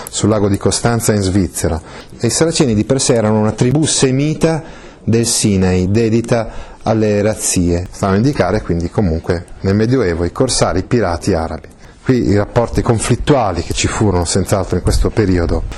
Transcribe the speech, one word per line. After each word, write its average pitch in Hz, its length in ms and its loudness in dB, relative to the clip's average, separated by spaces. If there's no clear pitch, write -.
sul - 220 0
lago 104 180 2
di 98 80 2
Costanza 113 560 0
in 104 80 2
Svizzera. 90 580 0
E 120 100 -2
i - 20 2
Saraceni 160 440 2
di 104 120 0
per 131 120 0
sé - 140 0
erano 110 260 2
una 107 140 2
tribù 127 320 2
semita 147 760 0
del 113 220 2
Sinai, 92 640 2
dedita 113 580 2
alle 107 360 2
razzie. 90 680 0
Stanno 98 240 0
a - 20 4
indicare 107 460 0
quindi 85 260 -4
comunque 85 560 -2
nel 98 140 0
Medioevo 104 500 0
i 87 80 -4
corsari, 117 460 0
i 95 60 -2
pirati 92 500 0
arabi. 80 340 -4
Qui 127 260 2
i 101 80 2
rapporti 104 440 0
conflittuali 110 840 0
che - 120 -6
ci - 120 -2
furono 92 380 0
senz'altro 92 520 -2
in 87 60 -2
questo - 280 2
periodo, 87 540 0